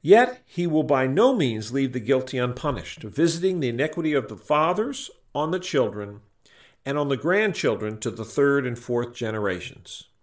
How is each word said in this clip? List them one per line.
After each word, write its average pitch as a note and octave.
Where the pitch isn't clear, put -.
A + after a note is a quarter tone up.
yet G3
he F3
will D#3
by C3
no G#3+
means A2+
leave C3
the B2+
guilty B2+
unpunished, B2
visiting E3+
the B2+
iniquity D3+
of C#3
the G#2+
fathers F3
on D3+
the F3+
children G#2
and C#3
on D3
the C#3
grandchildren C#3
to A2+
the A2
third C#3
and A#2
fourth A#2+
generations. G#2